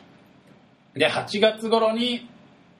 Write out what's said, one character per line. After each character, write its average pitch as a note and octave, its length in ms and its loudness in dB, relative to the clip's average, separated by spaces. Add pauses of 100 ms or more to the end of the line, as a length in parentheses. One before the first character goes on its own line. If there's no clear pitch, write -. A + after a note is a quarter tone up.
(1000)
で、 D3+ 80 4
八 - 320 -4
月 A3 300 2
頃 A3 240 2
に、 A#3+ 340 -6 (520)